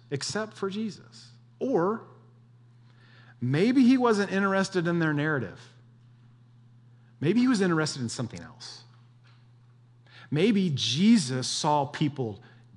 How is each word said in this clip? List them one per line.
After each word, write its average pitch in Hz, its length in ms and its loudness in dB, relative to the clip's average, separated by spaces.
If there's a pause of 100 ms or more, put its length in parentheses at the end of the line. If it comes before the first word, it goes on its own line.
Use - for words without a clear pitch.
(100)
except 208 440 -6
for 196 140 -6
Jesus. 208 600 -10 (300)
Or 208 440 -2 (1400)
maybe 190 420 2
he 254 140 6
wasn't 214 340 2
interested 190 560 0
in 170 120 0
their 156 160 0
narrative. 143 440 -4 (1600)
Maybe 202 220 2
he 254 80 4
was 208 140 2
interested 156 400 0
in 113 80 -6
something 113 300 -8
else. - 420 -20 (1500)
Maybe 190 440 2
Jesus 131 760 2
saw 147 380 0
people 135 560 -4 (340)